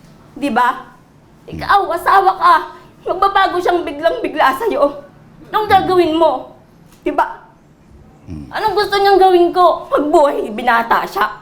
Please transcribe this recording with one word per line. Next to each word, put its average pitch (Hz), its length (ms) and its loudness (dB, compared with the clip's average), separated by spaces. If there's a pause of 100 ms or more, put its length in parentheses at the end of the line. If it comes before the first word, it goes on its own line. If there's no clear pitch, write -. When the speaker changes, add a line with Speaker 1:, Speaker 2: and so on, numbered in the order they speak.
(320)
Speaker 1:
Di 277 160 -6
ba? 247 440 -2 (500)
Ikaw, - 380 -2 (100)
asawa 370 440 2
ka, 339 200 4 (480)
magbabago 381 540 0
siyang 359 260 -2
biglang-bigla 311 720 -2
sa'yo. 440 300 -2 (640)
Anong 427 180 -2
gagawin 370 460 2
mo? 311 400 0 (480)
Di - 100 -6
ba? - 300 -4 (840)
Speaker 2:
Mm. 78 260 -14
Speaker 1:
Anong 415 240 -2
gusto 403 180 -2
niyang 403 240 4
gawin 370 320 4
ko? 359 380 2
Magbuhay, 294 640 0
binata 226 500 0
siya. 294 240 -4 (160)